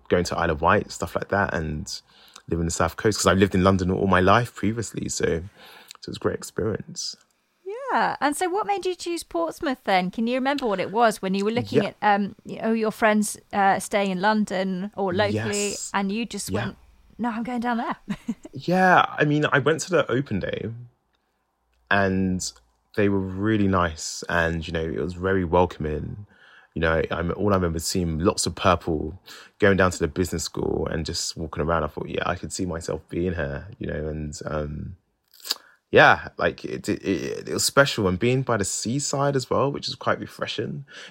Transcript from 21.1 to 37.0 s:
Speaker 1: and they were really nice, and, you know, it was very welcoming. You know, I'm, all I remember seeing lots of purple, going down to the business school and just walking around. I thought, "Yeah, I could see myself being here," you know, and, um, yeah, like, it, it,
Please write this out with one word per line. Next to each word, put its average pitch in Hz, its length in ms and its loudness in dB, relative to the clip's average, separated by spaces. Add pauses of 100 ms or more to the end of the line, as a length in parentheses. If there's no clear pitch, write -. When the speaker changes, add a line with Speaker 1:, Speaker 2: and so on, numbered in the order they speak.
Speaker 1:
and 95 600 2 (440)
they 101 120 2
were 98 120 2
really 98 480 0
nice, 87 600 0
and, 82 380 0
you 82 60 -8
know, 82 120 -2
it 71 160 -4
was 87 140 -4
very 92 300 0
welcoming. 85 840 0 (480)
You 82 80 -4
know, 80 280 2
I'm, 85 220 -2
all 104 200 0
I 98 40 4
remember 85 220 0
seeing 85 400 -2
lots 92 280 2
of 87 80 -4
purple, 85 640 0 (380)
going 98 180 6
down 92 140 6
to - 80 -6
the 85 100 0
business 85 360 -2
school - 460 -2
and 78 160 -4
just - 300 -6
walking 80 260 -6
around. 80 220 0
I 76 40 -2
thought, - 200 -8
"Yeah, 76 180 -4
I 90 80 -2
could 85 180 -10
see 95 140 -4
myself 82 420 -4
being 87 260 -2
here," 73 340 -6 (100)
you 80 80 -8
know, 78 220 -4
and, 76 360 -6
um, 78 520 -6 (920)
yeah, 127 460 6
like, - 280 -2
it, - 240 -6
it, - 140 -2